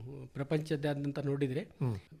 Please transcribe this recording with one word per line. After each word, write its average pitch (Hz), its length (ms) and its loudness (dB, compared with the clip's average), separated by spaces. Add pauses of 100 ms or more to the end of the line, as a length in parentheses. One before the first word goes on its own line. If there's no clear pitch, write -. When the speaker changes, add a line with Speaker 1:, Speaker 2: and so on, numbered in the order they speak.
(260)
Speaker 1:
ಪ್ರಪಂಚದಾದ್ಯಂತ 143 920 0
ನೋಡಿದ್ರೆ 139 420 2
Speaker 2:
ಹ್ಮ್. 127 360 0 (240)